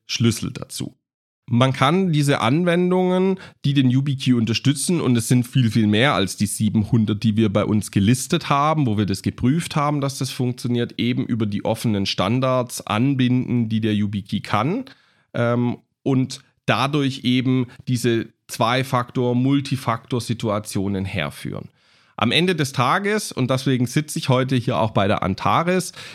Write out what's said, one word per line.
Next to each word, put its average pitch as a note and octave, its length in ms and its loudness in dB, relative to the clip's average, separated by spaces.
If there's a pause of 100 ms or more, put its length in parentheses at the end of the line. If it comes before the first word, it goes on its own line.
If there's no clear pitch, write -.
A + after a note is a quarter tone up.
Schlüssel - 480 0
dazu. - 420 -12 (560)
Man C3 220 4
kann E3 400 2
diese C#3+ 280 2
Anwendungen, F3+ 1000 2 (260)
die C#3+ 80 2
den C3+ 160 4
YubiKey C3+ 440 0
unterstützen, B2 680 0
und B2 160 2
es A2 100 -2
sind B2 200 2
viel, A#2+ 240 2
viel A2 160 4
mehr A2+ 260 4
als F#2+ 240 0
die G#2 80 0
siebenhundert, G#2+ 760 0
die A2 140 2
wir A2 140 2
bei G#2+ 140 2
uns G#2 240 -2
gelistet B2+ 600 0
haben, D3+ 360 2
wo G#2+ 140 0
wir G#2 80 0
das G2 160 -4
geprüft C3 520 -2
haben, D3 240 0
dass C3+ 200 -4
das C3 100 -4
funktioniert, B2 720 -4
eben B2 260 0
über A2+ 220 -2
die G2+ 180 -4
offenen G#2 400 0
Standards B2+ 800 -2
anbinden, B2 840 0
die A2 140 0
der G#2+ 140 0
YubiKey G2+ 460 -2
kann, E3 440 -2 (480)
ähm, A#2+ 440 0 (260)
und C3 400 0 (240)
dadurch C3+ 560 0
eben B2+ 420 2 (220)
diese A#2+ 400 0 (200)
Zwei-Faktor-, B2 880 0
Multifaktor-Situationen A2+ 1700 -2
herführen. D2 640 -8 (460)
Am A2+ 160 0
Ende F3+ 240 2
des D3 180 -2
Tages, G3 580 0
und B2 180 -2
deswegen C3 380 0
sitze - 320 -4
ich - 100 -6
heute C3 260 2
hier A#2 220 -2
auch G#2+ 140 0
bei G2 160 2
der G2+ 160 0
Antares, D#3+ 720 0 (220)